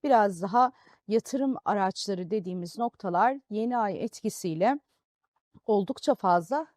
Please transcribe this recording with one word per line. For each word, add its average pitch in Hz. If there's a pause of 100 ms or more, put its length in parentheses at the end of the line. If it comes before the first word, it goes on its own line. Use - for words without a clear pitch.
biraz 208
daha 240 (360)
yatırım 254 (100)
araçları 190
dediğimiz 180
noktalar 226 (120)
yeni 226
ay 208
etkisiyle 214 (880)
oldukça 214
fazla 185